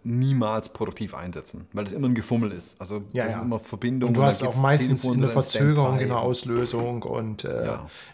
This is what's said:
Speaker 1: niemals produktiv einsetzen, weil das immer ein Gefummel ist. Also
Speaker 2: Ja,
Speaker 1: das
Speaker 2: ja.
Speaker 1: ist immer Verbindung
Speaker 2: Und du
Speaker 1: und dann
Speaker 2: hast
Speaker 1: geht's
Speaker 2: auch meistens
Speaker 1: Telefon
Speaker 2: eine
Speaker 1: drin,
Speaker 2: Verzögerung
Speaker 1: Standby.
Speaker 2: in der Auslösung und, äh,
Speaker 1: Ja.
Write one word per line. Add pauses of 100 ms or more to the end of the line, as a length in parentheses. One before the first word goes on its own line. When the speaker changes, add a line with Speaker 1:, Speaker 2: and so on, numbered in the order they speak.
Speaker 1:
niemals
produktiv
einsetzen,
weil
das
immer
ein
Gefummel
ist.
Also (100)
Speaker 2:
Ja,
Speaker 1:
das
Speaker 2:
ja.
Speaker 1:
ist
immer
Verbindung
Speaker 2:
Und
du
Speaker 1:
und
dann
Speaker 2:
hast
Speaker 1:
geht's
Speaker 2:
auch
meistens
Speaker 1:
Telefon
Speaker 2:
eine
Speaker 1:
drin,
Speaker 2:
Verzögerung
Speaker 1:
Standby.
Speaker 2:
in
der
Auslösung
und,
äh,
Speaker 1:
Ja. (240)